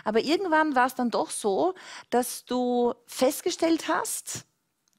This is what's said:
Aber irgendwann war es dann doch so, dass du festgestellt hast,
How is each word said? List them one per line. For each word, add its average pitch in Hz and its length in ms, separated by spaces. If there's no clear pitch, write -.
Aber 220 180
irgendwann 311 540
war 254 120
es 254 80
dann 240 160
doch 208 180
so, 240 460
dass - 360
du 247 480
festgestellt 320 840
hast, - 580